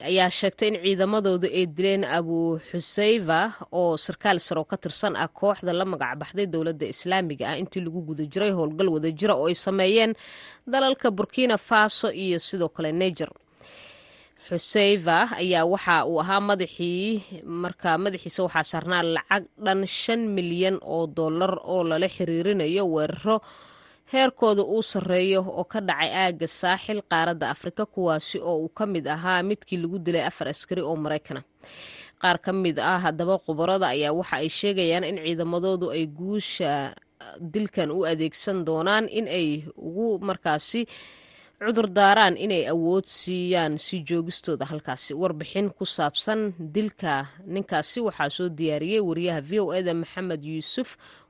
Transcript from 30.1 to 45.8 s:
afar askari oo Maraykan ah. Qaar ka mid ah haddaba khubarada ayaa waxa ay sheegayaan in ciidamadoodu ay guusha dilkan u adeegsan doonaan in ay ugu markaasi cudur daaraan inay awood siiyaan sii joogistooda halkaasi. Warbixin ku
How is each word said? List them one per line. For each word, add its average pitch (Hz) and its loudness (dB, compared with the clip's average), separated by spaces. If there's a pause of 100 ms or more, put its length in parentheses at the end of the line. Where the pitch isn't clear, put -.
afar 156 -4
askari 175 -6
oo 156 -2
Maraykan 151 -4
ah. 135 -14 (760)
Qaar 175 2
ka 190 -2
mid 180 0
ah 165 2
haddaba 175 0
khubarada 180 0
ayaa 147 0
waxa 165 -2
ay 151 -2
sheegayaan 185 0
in 196 -4
ciidamadoodu 170 -2
ay 160 0
guusha 156 -4 (480)
dilkan 175 -4
u 175 0
adeegsan 160 -2
doonaan 185 2
in 220 -2
ay 156 -2 (120)
ugu 202 -2
markaasi 185 -2 (800)
cudur 214 2
daaraan 196 8
inay 175 0
awood 170 2
siiyaan 180 0
sii 180 -4
joogistooda 165 -2
halkaasi. 147 -8
Warbixin 180 -2
ku - -8